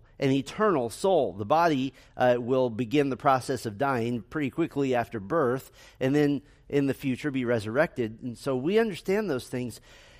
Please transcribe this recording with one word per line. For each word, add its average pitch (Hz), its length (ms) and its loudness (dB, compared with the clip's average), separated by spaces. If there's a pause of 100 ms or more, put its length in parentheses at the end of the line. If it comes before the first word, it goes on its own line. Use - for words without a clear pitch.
(180)
An 139 120 2
eternal 139 600 0
soul. 147 420 2
The 101 140 -8
body, 147 480 2 (240)
uh, 123 200 4
will 127 300 0
begin 123 400 0
the 127 80 -2
process 131 480 0
of 104 140 -8
dying 120 420 0
pretty 143 300 -4
quickly 143 440 0
after 113 260 -2
birth, 131 500 0 (300)
and 135 140 2
then 143 280 2 (280)
in 139 160 2
the 131 80 0
future 143 360 -4
be 131 140 -2
resurrected. 117 800 -2
And 120 140 -8
so 135 200 -2
we 165 220 0
understand 202 520 -2
those 127 160 -4
things. 123 340 -8 (400)